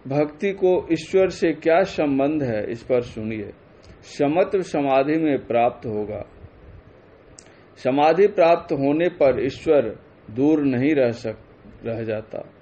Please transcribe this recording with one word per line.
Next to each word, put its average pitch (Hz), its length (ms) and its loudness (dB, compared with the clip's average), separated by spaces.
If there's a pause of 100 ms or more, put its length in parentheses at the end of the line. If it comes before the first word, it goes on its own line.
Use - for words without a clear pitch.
भक्ति 147 440 -2
को 185 400 0
ईश्वर 185 380 2
से 175 220 -2
क्या 165 320 2
संबंध 147 600 -2
है, 110 280 -4
इस 117 120 -10
पर 123 180 0
सुनिए। 110 520 -8 (480)
समत्व 175 600 0
समाधि 143 560 0
में 151 280 -2
प्राप्त 120 400 0
होगा। 104 400 -6 (1500)
समाधि 156 520 2
प्राप्त 170 460 2
होने 147 360 0
पर 131 360 2
ईश्वर 131 540 0 (320)
दूर 147 300 2
नहीं 139 340 0
रह 123 160 2
सक-, - 760 -12
रह 113 180 -6
जाता। 110 460 -8 (120)